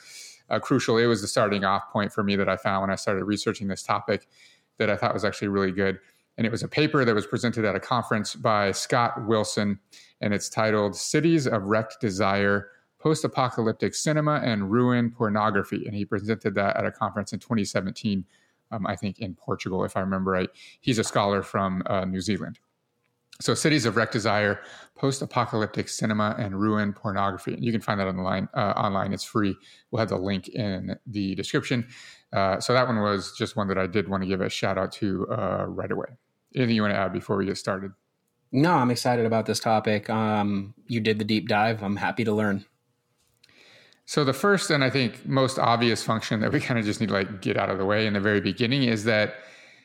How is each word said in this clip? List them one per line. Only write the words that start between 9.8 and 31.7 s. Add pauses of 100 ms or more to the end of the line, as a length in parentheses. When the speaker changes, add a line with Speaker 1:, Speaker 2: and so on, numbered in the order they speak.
Speaker 1:
and
it's
titled
Cities
of
Wrecked
Desire, (300)
Post-Apocalyptic
Cinema
and
Ruin
Pornography.
And
he
presented
that
at
a
conference
in
twenty
seventeen, (460)
um,
I
think
in
Portugal,
if
I
remember
right. (280)
He's
a
scholar
from,
uh,
New
Zealand. (840)
So
Cities
of
Wrecked
Desire, (320)
Post-Apocalyptic
Cinema
and
Ruin
Pornography.
And
you
can
find
that
online,
uh,
online.
It's
free. (320)
We'll
have
the
link
in
the
description. (440)